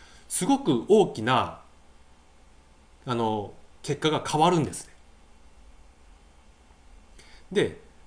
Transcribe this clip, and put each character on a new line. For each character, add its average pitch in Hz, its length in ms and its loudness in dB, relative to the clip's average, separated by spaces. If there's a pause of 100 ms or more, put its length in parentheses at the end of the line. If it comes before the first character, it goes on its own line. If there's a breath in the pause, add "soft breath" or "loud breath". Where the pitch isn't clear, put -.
(280 loud breath)
す - 180 -4
ご 277 120 2
く 151 300 0
大 208 200 6
き - 140 -10
な、 110 380 0 (1400)
あ 131 100 -4
の、 110 380 -2 (300)
結 - 180 -6
果 156 100 2
が 151 160 -2
変 151 140 -2
わ 170 100 6
る 175 100 2
ん 139 40 2
で 90 80 -8
す - 140 -14
ね。 - 60 -20 (2500 soft breath)
で、 180 300 -2 (260)